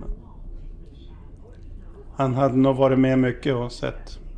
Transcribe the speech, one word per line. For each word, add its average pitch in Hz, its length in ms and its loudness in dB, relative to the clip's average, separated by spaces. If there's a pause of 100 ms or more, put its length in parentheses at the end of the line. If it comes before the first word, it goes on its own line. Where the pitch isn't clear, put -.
Men - 100 -8 (2000)
han 131 180 0
hade 131 220 4
nog 131 200 6
varit 131 220 6
med 131 200 6
mycket 127 360 2
och 120 180 -4
sett - 460 -8 (200)